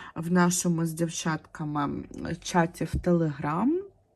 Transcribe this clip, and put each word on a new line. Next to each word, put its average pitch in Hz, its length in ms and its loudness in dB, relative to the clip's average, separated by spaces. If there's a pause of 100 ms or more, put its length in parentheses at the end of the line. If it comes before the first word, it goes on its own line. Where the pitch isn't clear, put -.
(160)
в 165 160 -4
нашому 175 540 4
з 160 80 -2
дівчатками 151 1080 -4 (380)
чаті 170 420 0
в - 120 -4
Telegram. 165 720 0 (460)